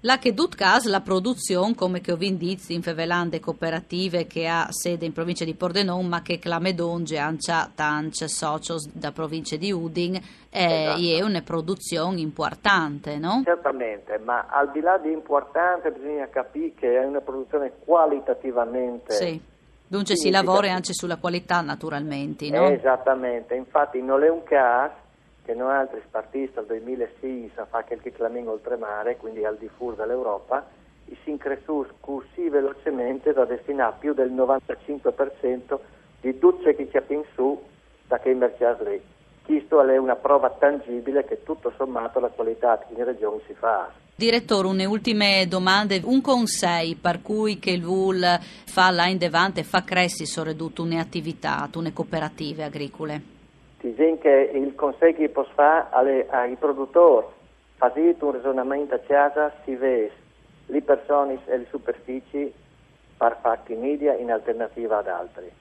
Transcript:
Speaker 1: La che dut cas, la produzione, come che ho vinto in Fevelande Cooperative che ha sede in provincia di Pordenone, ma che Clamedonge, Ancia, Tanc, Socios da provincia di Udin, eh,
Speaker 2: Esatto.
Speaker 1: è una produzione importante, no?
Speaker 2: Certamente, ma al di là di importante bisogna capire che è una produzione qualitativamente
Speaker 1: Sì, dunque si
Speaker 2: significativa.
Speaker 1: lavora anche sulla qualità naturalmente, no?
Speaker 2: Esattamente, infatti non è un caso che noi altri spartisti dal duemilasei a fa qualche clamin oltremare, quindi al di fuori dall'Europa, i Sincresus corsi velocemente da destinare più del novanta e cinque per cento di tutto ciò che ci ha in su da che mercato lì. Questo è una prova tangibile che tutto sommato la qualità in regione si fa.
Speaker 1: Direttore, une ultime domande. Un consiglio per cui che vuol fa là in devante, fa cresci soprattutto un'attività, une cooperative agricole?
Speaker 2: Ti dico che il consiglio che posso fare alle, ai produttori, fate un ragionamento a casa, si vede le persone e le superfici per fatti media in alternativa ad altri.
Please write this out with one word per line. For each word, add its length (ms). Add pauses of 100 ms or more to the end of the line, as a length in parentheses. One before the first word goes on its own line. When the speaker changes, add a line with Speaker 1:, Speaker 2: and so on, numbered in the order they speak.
Speaker 1:
La 140
che 140
dut 220
cas, 320
la 120
produzione, 760
come 260
che 100
ho 60
vinto 260 (300)
in 80
Fevelande 580
Cooperative 880
che 200
ha 220
sede 360
in 80
provincia 320
di 80
Pordenone, 520
ma 160
che 180
Clamedonge, 760
Ancia, 560
Tanc, 540
Socios 640
da 220
provincia 420
di 160
Udin, 440
eh, 60 (280)
Speaker 2:
Esatto. 500
Speaker 1:
è 220
una 200
produzione 760
importante, 1000
no? 280
Speaker 2:
Certamente, 760
ma 280
al 240
di 80
là 160
di 120
importante 840
bisogna 360
capire 480
che 260
è 40
una 160
produzione 500 (640)
qualitativamente 800
Speaker 1:
Sì, 280 (460)
dunque 280
si 80
Speaker 2:
significativa. 80 (200)
Speaker 1:
lavora 220
anche 200
sulla 240
qualità 440
naturalmente, 880
no? 200
Speaker 2:
Esattamente, 840
infatti 460
non 220
è 60
un 140
caso 580 (440)
che 80
noi 200
altri 340
spartisti 480
dal 100
duemilasei 880
a 100
fa 180
qualche 300
clamin 340
oltremare, 680
quindi 260
al 140
di 180
fuori 220
dall'Europa, 680 (420)
i 180
Sincresus 600 (120)
corsi 480
velocemente 880
da 100
destinare 560
più 140
del 180
novanta 420
e 120
cinque 260
per 300
cento 400 (400)
di 180
tutto 240
ciò 100
che 160
ci 60
ha 120
in 160 (120)
su 260 (460)
da 120
che 140
mercato 520
lì. 160 (420)
Questo 420
è 120
una 180
prova 340
tangibile 760
che 180
tutto 320
sommato 460
la 80
qualità 520 (140)
in 80
regione 420
si 80
fa. 380 (240)
Speaker 1:
Direttore, 520
une 180
ultime 640
domande. 560
Un 160
consiglio 800
per 200
cui 380
che 220
vuol 420 (420)
fa 260
là 160
in 100
devante, 460
fa 200
cresci 420
soprattutto 580
un'attività, 920
une 160
cooperative 720
agricole? 580 (600)
Speaker 2:
Ti 120
dico 280
che 320
il 220
consiglio 380
che 140
posso 280
fare 340
alle, 400
ai 260
produttori, 680 (500)
fate 420
un 140
ragionamento 640
a 40
casa, 520 (140)
si 100
vede 360 (560)
le 140
persone 640
e 120
le 120
superfici 840 (640)
per 240
fatti 320
media 420
in 160
alternativa 680
ad 80
altri. 540